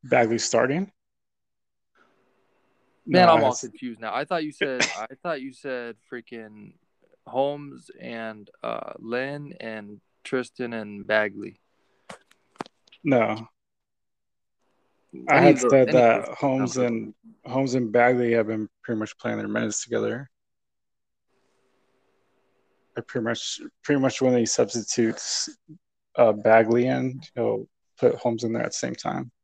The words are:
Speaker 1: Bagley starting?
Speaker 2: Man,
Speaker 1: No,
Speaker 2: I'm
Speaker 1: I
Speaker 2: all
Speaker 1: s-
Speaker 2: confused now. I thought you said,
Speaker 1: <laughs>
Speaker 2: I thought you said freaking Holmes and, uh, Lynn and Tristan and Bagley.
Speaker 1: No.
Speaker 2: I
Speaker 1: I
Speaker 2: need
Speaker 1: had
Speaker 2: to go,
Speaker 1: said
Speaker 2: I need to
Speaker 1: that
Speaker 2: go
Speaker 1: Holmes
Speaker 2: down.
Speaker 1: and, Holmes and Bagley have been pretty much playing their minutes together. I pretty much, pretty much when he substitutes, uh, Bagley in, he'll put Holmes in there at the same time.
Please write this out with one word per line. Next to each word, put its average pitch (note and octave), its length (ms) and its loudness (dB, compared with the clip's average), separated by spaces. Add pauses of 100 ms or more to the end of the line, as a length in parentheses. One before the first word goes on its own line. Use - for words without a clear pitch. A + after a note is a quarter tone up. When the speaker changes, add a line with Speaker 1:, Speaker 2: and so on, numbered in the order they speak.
Speaker 1:
Bagley A#2+ 340 2
starting? C3+ 520 0 (2250)
Speaker 2:
Man, F3+ 200 6
Speaker 1:
No, E3+ 80 8
Speaker 2:
I'm - 60 6
Speaker 1:
I - 40 4
Speaker 2:
all B2+ 80 2
Speaker 1:
s- - 80 -6
Speaker 2:
confused A#2 400 -12
now. G#2+ 140 -8
I C3+ 100 -2
thought E3 200 -4
you D3+ 80 -10
said, C3 380 -2
Speaker 1:
<laughs> - 60 -10
Speaker 2:
I G#2+ 100 -10 (160)
thought D#3+ 180 -6
you C3 120 -14
said A#2+ 440 -10 (140)
freaking A2 640 -16 (520)
Holmes C#3 640 -6 (100)
and, A2+ 500 -12 (120)
uh, - 360 -10
Lynn C3+ 600 -8
and G#2+ 400 -14 (240)
Tristan B2 480 -6
and G#2 340 -10
Bagley. G#2 540 -2 (1400)
Speaker 1:
No. A2 440 0 (1800)
Speaker 2:
I C#3+ 100 6
Speaker 1:
I - 20 8
Speaker 2:
need D3 120 10
Speaker 1:
had C#3+ 40 8
Speaker 2:
to B2+ 40 -4
go, B2 100 4
Speaker 1:
said C3 160 8
Speaker 2:
I B2 60 0
need B2+ 100 8
to - 0 -
Speaker 1:
that A#2 220 6
Speaker 2:
go - 120 -12
Speaker 1:
Holmes C3 400 -2
Speaker 2:
down. B2+ 100 0
Speaker 1:
and, A2+ 280 -4 (320)
Holmes B2+ 280 -2
and A#2+ 180 -2
Bagley A#2+ 400 4
have A2+ 140 2
been G#2+ 220 -4 (140)
pretty A2+ 160 -4
much A2 200 -8
playing A2 200 -6
their G#2 100 -6
minutes A2 340 -4
together. A2+ 460 -6 (2750)
I - 40 -8
pretty A2+ 240 -8
much, - 360 -6 (240)
pretty C#3+ 160 0
much C3 200 0
when B2+ 160 4
he A#2+ 80 2
substitutes, - 1040 -2 (680)
uh, A2+ 160 6
Bagley A2+ 540 4
in, C3 340 -4 (140)
he'll A2+ 340 -4 (300)
put A#2+ 180 4
Holmes A#2 280 -4
in A2+ 80 -2
there A#2 120 -4
at - 60 -4
the - 80 -10
same B2 160 -6
time. - 360 -6 (140)